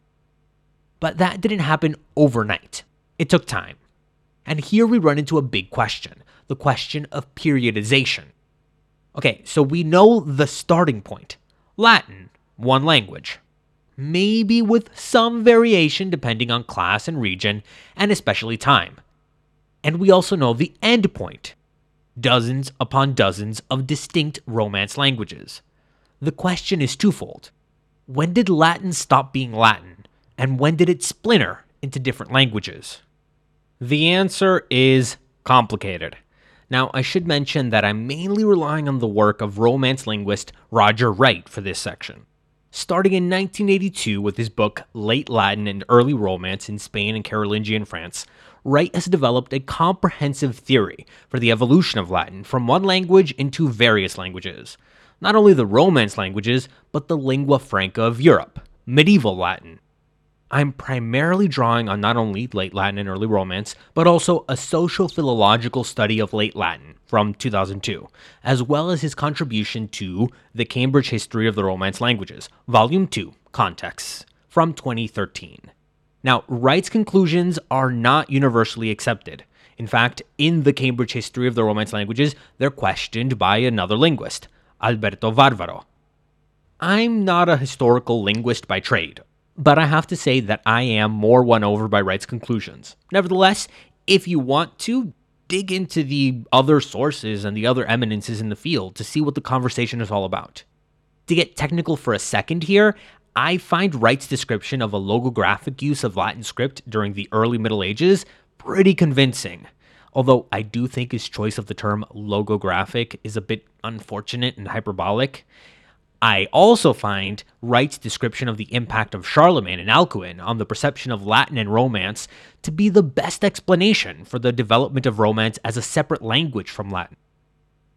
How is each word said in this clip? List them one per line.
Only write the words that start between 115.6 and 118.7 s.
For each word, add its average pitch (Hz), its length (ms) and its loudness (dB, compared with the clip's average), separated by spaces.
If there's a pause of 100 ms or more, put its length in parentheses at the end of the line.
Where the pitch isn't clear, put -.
I 101 320 2
also 190 400 6
find 101 500 -6 (200)
Wright's 123 360 2
description 120 500 -6
of 110 80 -4
the 107 160 -12